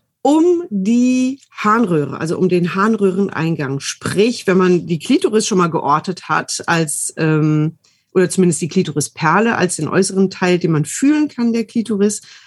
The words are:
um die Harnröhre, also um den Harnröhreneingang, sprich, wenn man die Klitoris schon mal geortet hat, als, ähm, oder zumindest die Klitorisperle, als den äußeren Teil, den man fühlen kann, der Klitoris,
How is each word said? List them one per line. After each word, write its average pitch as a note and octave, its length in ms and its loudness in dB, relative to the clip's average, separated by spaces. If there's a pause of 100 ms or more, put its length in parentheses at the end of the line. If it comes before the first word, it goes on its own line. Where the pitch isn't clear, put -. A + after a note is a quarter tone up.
(220)
um E4+ 480 2
die B3 720 0 (120)
Harnröhre, F3+ 680 0
also E3 180 -4
um F#3 120 2
den F3 260 0
Harnröhreneingang, F3+ 1040 0
sprich, G3 680 -2
wenn F#3 100 2
man F3+ 300 2
die E3 120 -2
Klitoris A#3 460 0
schon G3+ 120 -2
mal F3 120 2
geortet D3+ 600 -2
hat, - 380 -4
als, E3 500 -2
ähm, D#3 600 0 (360)
oder F3+ 160 2
zumindest F3+ 320 2
die F3 60 -4
Klitorisperle, E3 920 0
als F3+ 200 -2
den D3+ 100 -4
äußeren F#3+ 420 0
Teil, F3+ 300 0
den E3+ 120 0
man D3+ 140 2
fühlen D4+ 420 0
kann, A#3+ 240 -2
der A3+ 140 -2
Klitoris, G#3 560 -2 (260)